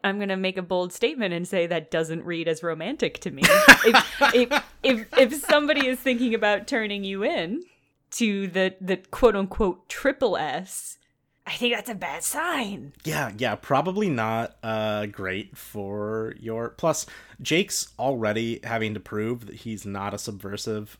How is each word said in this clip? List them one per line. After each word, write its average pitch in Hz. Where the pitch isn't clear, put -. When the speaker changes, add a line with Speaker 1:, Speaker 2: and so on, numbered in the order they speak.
Speaker 1:
I'm 202
gonna 196
make 190
a 185
bold 180
statement 233
and 170
say 175
that 165
doesn't 160
read 165
as 160
romantic 170
to 185
me. 139
Speaker 2:
<laughs> -
Speaker 1:
If, -
if, 247
if, 233
if 262
somebody 294
is 254
thinking 247
about 208
turning 208
you 196
in 254
to 202
the, 185
the 185
quote-unquote 196
triple 269
S, 156
I -
think 240
that's 214
a 220
bad 180
sign. 262
Speaker 2:
Yeah, 147
yeah, 110
probably 180
not, 113
uh, 107
great 98
for 107
your, 113
plus, -
Jake's 160
already 113
having 110
to 101
prove 110
that -
he's 110
not 101
a 101
subversive, 104